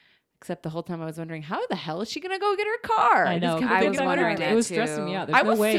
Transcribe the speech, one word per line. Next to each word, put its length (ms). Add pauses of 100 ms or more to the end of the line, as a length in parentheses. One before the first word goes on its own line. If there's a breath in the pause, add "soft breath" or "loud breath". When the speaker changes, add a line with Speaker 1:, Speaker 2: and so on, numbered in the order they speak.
(380 soft breath)
Speaker 1:
Except 260
the 60
whole 120
time 180
I 40
was 140
wondering, 240
how 260
the 80
hell 240
is 100
she 80
gonna 180
go 200
get 100
her 120
car? 500
Speaker 2:
I 100
Speaker 1:
Just 40
Speaker 2:
know. 180
Speaker 1:
kept 100
Speaker 3:
I 60
was 80
Speaker 1:
thinking 160
about 80
Speaker 3:
wondering 240
Speaker 1:
her. 80
Speaker 3:
that 100
Speaker 2:
It 60
was 100
Speaker 3:
too. 80
Speaker 2:
stressing 300
me 100
out. 140
There's 100
Speaker 1:
I 40
Speaker 2:
no 80
Speaker 1:
was 100
Speaker 2:
way. 180